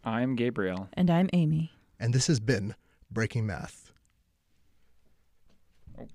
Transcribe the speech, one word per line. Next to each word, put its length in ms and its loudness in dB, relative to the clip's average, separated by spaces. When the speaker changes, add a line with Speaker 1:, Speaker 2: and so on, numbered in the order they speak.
Speaker 1:
I'm 320 0
Gabriel. 580 -2
Speaker 2:
And 160 4
I'm 220 4
Amy. 400 2
Speaker 3:
And 140 0
this 140 2
has 140 4
been 340 -2
Breaking 380 -2
Math. 440 -10
Speaker 1:
Oh, 180 -14